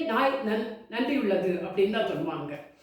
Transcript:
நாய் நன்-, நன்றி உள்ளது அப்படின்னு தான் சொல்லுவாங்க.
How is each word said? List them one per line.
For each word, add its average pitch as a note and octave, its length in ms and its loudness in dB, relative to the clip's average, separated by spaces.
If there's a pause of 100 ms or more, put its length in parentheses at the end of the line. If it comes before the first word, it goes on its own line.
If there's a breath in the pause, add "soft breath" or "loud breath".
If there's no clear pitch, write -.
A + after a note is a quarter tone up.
(120)
நாய் C4+ 220 4 (140)
நன்-, G#3+ 240 0 (220)
நன்றி C4+ 280 0
உள்ளது F#3 300 2 (140)
அப்படின்னு G3+ 320 2
தான் F#3+ 140 2
சொல்லுவாங்க. D3 420 -4 (280 loud breath)